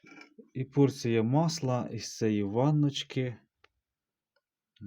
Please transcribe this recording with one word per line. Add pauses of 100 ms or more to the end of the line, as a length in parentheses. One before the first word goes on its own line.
(520)
І
порція
масла
із
цієї
ванночки. (1500)